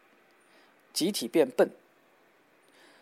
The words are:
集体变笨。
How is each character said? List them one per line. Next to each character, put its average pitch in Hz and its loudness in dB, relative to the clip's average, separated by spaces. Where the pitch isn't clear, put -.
集 170 -2
体 196 -6
变 139 2
笨。 - 2